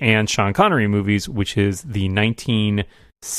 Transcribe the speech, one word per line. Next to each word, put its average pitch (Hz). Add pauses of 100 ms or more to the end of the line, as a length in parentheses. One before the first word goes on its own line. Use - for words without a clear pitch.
and 110
Sean 101
Connery 165
movies, 101
which 98
is 101
the 104
nineteen 104 (540)